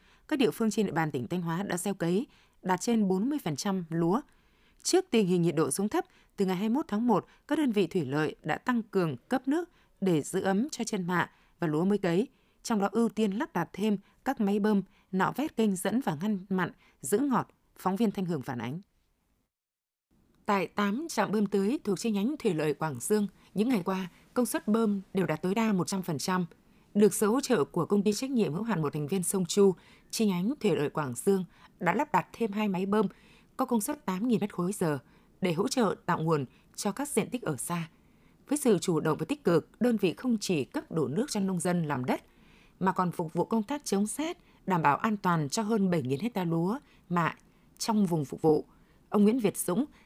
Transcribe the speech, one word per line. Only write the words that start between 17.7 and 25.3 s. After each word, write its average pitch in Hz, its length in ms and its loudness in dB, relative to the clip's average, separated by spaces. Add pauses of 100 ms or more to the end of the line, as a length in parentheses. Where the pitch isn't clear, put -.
Phóng 185 180 -2
viên 214 160 2
Thanh 196 140 -4
Hường 165 160 -2
phản 123 180 -6
ánh. 127 220 -8 (1600)
Tại 202 220 0
tám 208 420 -2
trạm 185 220 0
bơm 208 140 2
tưới 196 380 0
thuộc 190 160 -2
chi 226 120 -2
nhánh 208 280 0
thủy 202 140 0
lợi 151 200 0
Quảng 143 260 -6
Dương, 208 280 2 (260)
những 214 160 0
ngày 226 160 0
qua, 190 220 -4 (260)
công 247 120 2
suất - 220 -4
bơm 214 340 2 (120)
đều 185 120 0
đạt 151 160 -4